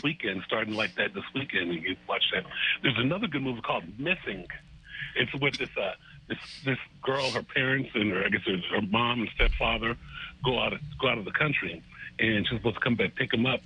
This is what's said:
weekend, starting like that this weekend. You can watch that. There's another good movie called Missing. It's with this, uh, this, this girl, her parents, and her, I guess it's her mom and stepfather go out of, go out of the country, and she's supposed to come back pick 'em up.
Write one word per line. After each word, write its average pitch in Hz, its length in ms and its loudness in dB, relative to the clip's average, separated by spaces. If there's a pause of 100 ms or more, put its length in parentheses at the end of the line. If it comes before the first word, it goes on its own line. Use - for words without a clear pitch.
weekend, 107 420 -2
starting 110 280 0
like 104 220 -2
that 104 180 0
this 98 100 -6 (100)
weekend. 90 400 -2
You 80 80 -2
can 92 160 -4 (120)
watch - 140 0 (100)
that. 90 100 0 (400)
There's 123 140 2
another 170 300 2
good 147 140 -2
movie 127 200 -2
called 123 220 -2 (140)
Missing. 120 500 -2 (680)
It's 123 200 2
with 139 220 0
this, 120 120 -4 (120)
uh, 98 100 0 (360)
this, 110 100 -4 (280)
this 131 120 2 (240)
girl, 135 300 2
her 117 120 0
parents, 131 500 2
and 107 180 2
her, 95 140 2
I 98 40 0
guess 104 160 2
it's 95 220 0
her 101 140 2
mom 117 400 2
and 101 140 -2
stepfather 117 600 2 (480)
go 123 160 4
out 110 140 2
of, - 60 -4 (200)
go 135 80 2
out 120 100 2
of 98 80 -6
the 90 60 -6
country, 143 500 0 (380)
and 110 280 4
she's 117 120 0
supposed 110 160 2
to - 60 -10
come 117 140 4
back 104 200 2
pick - 180 0
'em 117 120 4
up. 123 200 2